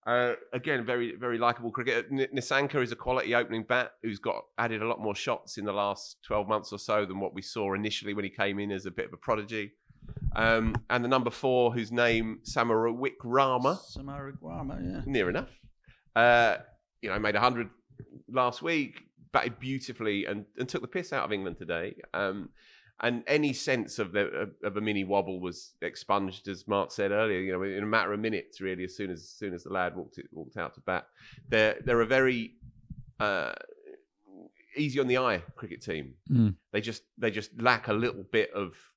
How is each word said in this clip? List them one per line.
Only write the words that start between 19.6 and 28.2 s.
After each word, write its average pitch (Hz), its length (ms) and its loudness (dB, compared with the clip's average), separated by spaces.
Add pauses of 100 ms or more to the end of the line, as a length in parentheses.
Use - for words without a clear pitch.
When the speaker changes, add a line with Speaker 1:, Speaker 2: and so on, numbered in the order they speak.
Speaker 1:
and, 104 180 -4 (140)
and 127 100 -2
took - 140 -4
the 120 60 -10
piss 180 240 -6
out 139 120 0
of 101 80 -2
England 95 260 -4
today. 85 360 -4 (180)
Um, 95 360 -2 (560)
and 120 220 0
any 147 260 4
sense 127 460 -2
of 95 140 -2
the, 101 160 2
of, 92 220 -4 (120)
of 101 140 -2
a 104 40 0
mini 104 220 0
wobble 95 380 0
was 90 320 -8 (100)
expunged, 98 640 -2
as 98 220 -10
Mark 101 240 0
said 98 180 0
earlier, 104 300 2
you 95 120 -2
know, 92 120 -2
in 98 180 -4
a 107 40 -2
matter 107 260 2
of 104 80 -2